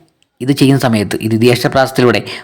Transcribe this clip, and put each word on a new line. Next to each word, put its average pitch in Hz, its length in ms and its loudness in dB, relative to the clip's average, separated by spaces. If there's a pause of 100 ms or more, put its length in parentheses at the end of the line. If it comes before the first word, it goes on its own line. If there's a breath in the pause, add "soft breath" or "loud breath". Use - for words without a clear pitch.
(420)
ഇത് 127 180 -4
ചെയ്യുന്ന 135 280 4
സമയത്ത്, 107 360 -2
ഈ 113 80 -2
ദ്വിതീയാക്ഷര 120 420 2
പ്രാസത്തിലൂടെ, 127 460 2 (240 loud breath)